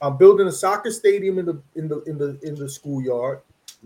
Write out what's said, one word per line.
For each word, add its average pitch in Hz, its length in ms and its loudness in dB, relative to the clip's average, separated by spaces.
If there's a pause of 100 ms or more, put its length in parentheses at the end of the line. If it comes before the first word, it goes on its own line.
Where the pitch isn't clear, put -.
I'm 139 140 -2
building 190 320 8
a 156 40 -4
soccer 208 380 -2
stadium 196 480 0
in 175 80 -6
the, 151 160 -8 (140)
in 156 100 -8
the, 147 240 -8
in 147 80 -10
the, 143 240 -6
in 151 140 -10
the 143 120 -12
schoolyard. 131 720 -6 (480)